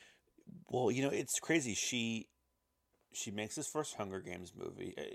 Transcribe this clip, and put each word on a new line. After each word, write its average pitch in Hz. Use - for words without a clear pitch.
Well, 123
you 127
know, 139
it's 139
crazy. 139
She, 113
she -
makes 107
this 151
first -
Hunger 95
Games 90
movie. 92
Uh, 76